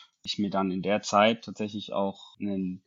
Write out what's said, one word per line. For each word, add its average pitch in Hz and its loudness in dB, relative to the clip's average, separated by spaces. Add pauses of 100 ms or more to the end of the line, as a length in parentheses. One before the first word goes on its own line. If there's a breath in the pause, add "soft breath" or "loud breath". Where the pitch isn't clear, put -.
(220 loud breath)
Ich - -6
mir 101 0
dann 95 2
in 92 -2
der 101 0
Zeit 110 4
tatsächlich 104 -8
auch - -4
einen 95 -4